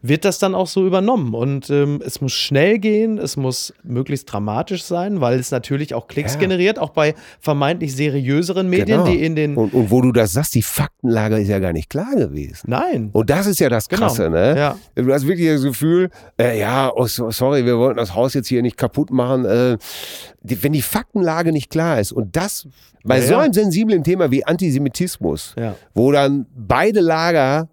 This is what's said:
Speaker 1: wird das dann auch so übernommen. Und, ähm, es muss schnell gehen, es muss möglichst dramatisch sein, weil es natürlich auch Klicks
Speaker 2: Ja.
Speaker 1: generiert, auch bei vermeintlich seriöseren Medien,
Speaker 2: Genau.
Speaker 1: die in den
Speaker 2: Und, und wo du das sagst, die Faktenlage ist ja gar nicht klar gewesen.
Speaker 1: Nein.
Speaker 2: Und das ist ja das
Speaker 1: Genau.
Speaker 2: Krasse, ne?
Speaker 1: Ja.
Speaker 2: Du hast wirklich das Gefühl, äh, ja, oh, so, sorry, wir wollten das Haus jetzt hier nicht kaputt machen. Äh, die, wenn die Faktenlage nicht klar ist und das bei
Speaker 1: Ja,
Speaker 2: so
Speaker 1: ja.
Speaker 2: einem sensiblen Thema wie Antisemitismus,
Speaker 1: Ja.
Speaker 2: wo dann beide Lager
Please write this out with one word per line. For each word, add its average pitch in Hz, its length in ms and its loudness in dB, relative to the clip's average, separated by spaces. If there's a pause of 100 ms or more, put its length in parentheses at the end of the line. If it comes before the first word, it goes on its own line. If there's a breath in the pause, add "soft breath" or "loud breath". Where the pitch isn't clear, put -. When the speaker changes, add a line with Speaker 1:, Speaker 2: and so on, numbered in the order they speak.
Speaker 1:
wird 147 220 0
das 190 140 2
dann 190 160 0
auch 185 140 -2
so 190 180 0
übernommen. 190 480 0
Und, 131 360 -4
ähm, 143 340 0
es - 160 -10
muss 135 120 -2
schnell 175 460 2
gehen, 214 400 0
es - 180 -6
muss 131 460 -4
möglichst 131 500 -6
dramatisch 107 520 -4
sein, 180 360 -4
weil 123 200 2
es 123 100 -6
natürlich 139 440 -4
auch 120 120 -6
Klicks - 280 -6
Speaker 2:
Ja. 147 60 -4
Speaker 1:
generiert, 185 380 2
auch 160 120 -4
bei 156 240 0 (260 loud breath)
vermeintlich 143 560 -2
seriöseren 151 720 0
Medien, 196 300 2
Speaker 2:
Genau. 180 120 2
Speaker 1:
die 165 140 2
in 165 100 0
den 147 220 0
Speaker 2:
Und, 110 180 0
und 113 160 2
wo 123 120 4
du 127 100 4
das 110 220 2
sagst, 151 200 -2
die 117 80 2
Faktenlage 110 760 -2
ist 101 100 0
ja 101 100 2
gar 92 140 0
nicht 80 180 -4
klar 226 240 -4
gewesen. 73 540 -4
Speaker 1:
Nein. 135 460 -2
Speaker 2:
Und 110 160 2
das 190 160 2
ist 196 120 0
ja 151 100 4
das 117 200 0
Speaker 1:
Genau. 196 140 0
Speaker 2:
Krasse, 113 280 0
ne? 98 260 4
Speaker 1:
Ja. 143 220 -2 (160)
Speaker 2:
Du 127 180 0
hast 139 140 0
wirklich 170 220 0
das 147 160 2
Gefühl, 160 460 0 (280 loud breath)
äh, 117 220 0
ja, 123 340 0
oh, 123 120 0
so, 117 260 -6
sorry, 131 320 0
wir 120 140 2
wollten 123 180 2
das 104 180 -4
Haus 123 200 0
jetzt 135 120 -2
hier 120 160 0
nicht 123 140 -2
kaputt 135 340 -2
machen. 127 340 0
Äh, 120 340 2 (640 loud breath)
die, - 200 -6
wenn 147 100 2
die 143 100 0
Faktenlage 170 680 0
nicht 151 200 -2
klar 160 280 0
ist 101 140 -2
und 101 240 -4
das 175 320 -4 (340 soft breath)
bei 123 160 2
Speaker 1:
Ja, 131 80 4
Speaker 2:
so 117 60 4
Speaker 1:
ja. 233 80 6
Speaker 2:
einem 285 140 4
sensiblen 202 500 2
Thema 170 260 2
wie 131 140 0
Antisemitismus, 143 1120 -2
Speaker 1:
Ja. 113 160 -6 (200 loud breath)
Speaker 2:
wo 131 180 4
dann 139 420 2
beide 135 460 0
Lager 160 720 2